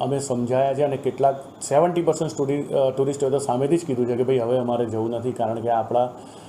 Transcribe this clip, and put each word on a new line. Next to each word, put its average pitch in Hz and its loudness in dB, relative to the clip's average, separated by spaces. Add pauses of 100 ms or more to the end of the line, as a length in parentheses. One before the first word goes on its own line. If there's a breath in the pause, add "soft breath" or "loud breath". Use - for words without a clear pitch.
અમે 135 0
સમજાયા 131 0
છે 139 0
અને 135 0
કેટલાક 135 -2
સેવન્ટી 170 2
પર્સન્ટ 156 0
સ્ટુડી-, 143 -2
અ, 135 4
ટુરિસ્ટોએ 135 0
તો 135 2
સામેથી 127 0
જ 165 -4
કીધું 123 0
છે 120 0
કે 123 2
ભાઈ 131 2
હવે 120 2
અમારે 120 0
જવું 110 -2
નથી, 120 -4
કારણ 113 -2
કે 113 -4
આપણા 117 0 (380 loud breath)